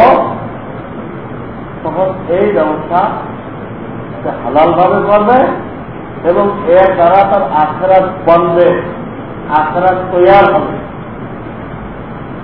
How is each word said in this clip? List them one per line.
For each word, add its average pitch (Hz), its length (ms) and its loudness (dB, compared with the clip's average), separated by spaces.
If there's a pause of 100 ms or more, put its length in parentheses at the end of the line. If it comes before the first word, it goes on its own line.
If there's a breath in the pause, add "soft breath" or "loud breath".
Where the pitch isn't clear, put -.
(1800)
তখন 165 300 -2 (200)
এই 185 240 2
ব্যবস্থা 156 480 0 (1160)
সে - 140 -6
হালাল 147 420 2
ভাবে 185 300 2
করবে 208 360 4 (880)
এবং 190 220 2 (200)
এর 185 280 6
দ্বারা 175 300 4
তার 196 280 2
আখেরাত 180 540 2 (140)
বনবে, 170 480 4 (840)
আখেরাত 175 560 2
তৈয়ার 185 400 6
হবে। 151 280 0 (1700)